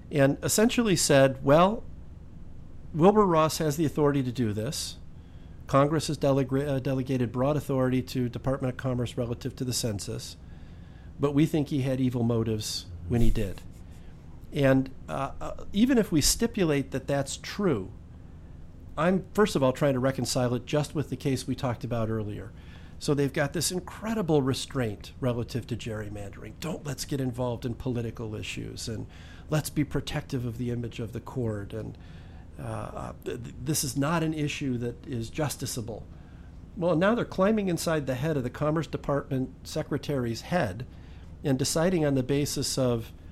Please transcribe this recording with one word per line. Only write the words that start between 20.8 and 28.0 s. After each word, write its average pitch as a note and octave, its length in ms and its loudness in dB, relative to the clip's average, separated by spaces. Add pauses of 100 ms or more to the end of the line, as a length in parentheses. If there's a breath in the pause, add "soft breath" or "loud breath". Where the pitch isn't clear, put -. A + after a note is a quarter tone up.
with C#3+ 140 -2
the C3 80 -4
case C3+ 300 -2
we C3 80 -2
talked B2 300 -4
about A2+ 260 0
earlier. G#2 400 -4 (480 loud breath)
So D3+ 160 0
they've C#3 180 2
got C#3+ 220 0
this E3 160 0
incredible F3+ 720 0
restraint B2+ 800 -2
relative A#2+ 480 -2
to A#2+ 80 -2
gerrymandering. G#2 840 -8
Don't E3 240 -6
let's C#3 200 -6
get C#3 160 -2
involved B2 440 -2
in A#2 100 -2
political A#2 600 -4